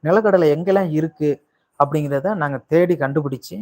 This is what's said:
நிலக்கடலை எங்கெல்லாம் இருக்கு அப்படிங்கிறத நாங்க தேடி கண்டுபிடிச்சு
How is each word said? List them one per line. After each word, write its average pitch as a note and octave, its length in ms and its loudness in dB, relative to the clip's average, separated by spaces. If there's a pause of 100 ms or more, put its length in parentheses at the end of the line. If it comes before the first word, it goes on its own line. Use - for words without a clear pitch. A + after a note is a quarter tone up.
நிலக்கடலை F#3+ 480 4
எங்கெல்லாம் F#3 440 0
இருக்கு D#3 320 -2 (520)
அப்படிங்கிறத C#3+ 480 -2 (120)
நாங்க C#3 160 -4 (140)
தேடி F3 300 2
கண்டுபிடிச்சு C#3 600 -6